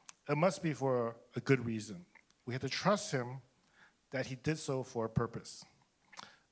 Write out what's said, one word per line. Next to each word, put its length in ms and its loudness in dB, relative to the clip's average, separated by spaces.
it 80 2
must 260 4
be 100 0
for 440 0
a 40 -2
good 260 4
reason. 380 -4
We 80 -4
have 80 -4
to 60 -4
trust 440 2
him 280 -4
that 160 -2
he 100 -6
did 220 0
so 240 -2
for 240 -2
a 20 -2
purpose. 560 -2